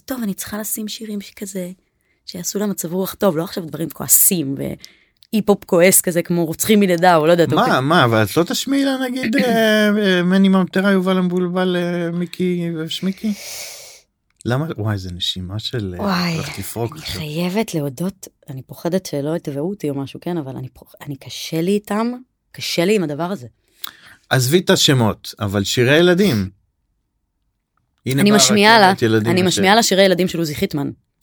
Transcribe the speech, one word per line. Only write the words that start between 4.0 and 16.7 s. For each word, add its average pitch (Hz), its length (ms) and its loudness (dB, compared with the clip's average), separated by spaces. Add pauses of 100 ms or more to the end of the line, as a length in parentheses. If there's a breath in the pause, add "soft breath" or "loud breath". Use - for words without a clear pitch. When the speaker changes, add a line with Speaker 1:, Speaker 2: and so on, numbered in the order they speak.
Speaker 1:
והיפ-הופ - 1080 -4
כועס 185 380 4
כזה, 175 200 -2
כמו 170 240 0
רוצחים 185 340 2
מלידה", 180 360 4
או 151 120 4
לא 170 40 6
יודעת, 170 180 4
Speaker 2:
מה, 156 160 2
Speaker 1:
אוקיי. 190 140 2
Speaker 2:
מה, 147 240 4
אבל 113 200 4
את 104 140 -2
לא 165 60 4
תשמיעי 269 420 -2
לה, 269 100 0 (140)
נגיד, 247 260 -4
אה, 220 520 2 (100)
אה, 185 260 2
מני 190 260 4
ממטרה, 190 420 2
יובל 185 260 2
המבולבל, 180 640 0
אה, 175 320 -4
מיקי 175 640 -4
ושמיקי? 185 560 -4 (1120 loud breath)
למה? 131 180 0 (120)
וואי, 107 200 -2
זה 92 160 -8
נשימה 92 460 -6
של, 101 400 -6
אה, - 40 -6
Speaker 1:
וואי, 175 300 -2
Speaker 2:
הולך 147 260 -8
לפרוק 110 340 -6